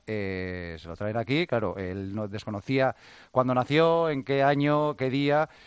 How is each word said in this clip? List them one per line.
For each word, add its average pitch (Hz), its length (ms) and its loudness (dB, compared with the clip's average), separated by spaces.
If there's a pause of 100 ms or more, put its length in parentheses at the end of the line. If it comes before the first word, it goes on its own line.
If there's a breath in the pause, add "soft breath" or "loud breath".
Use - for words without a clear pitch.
eh, 92 720 -4
se 82 80 -16
lo 85 80 -10
traen 104 200 -4
aquí, 131 300 0
claro, 104 320 -2
él 98 380 -6
no 107 120 -4
desconocía 113 680 -2 (340 loud breath)
cuándo 127 240 2
nació, 160 560 4
en 135 140 -2
qué 139 180 0
año, 147 560 2
qué 131 140 -2
día, 143 360 2 (200 loud breath)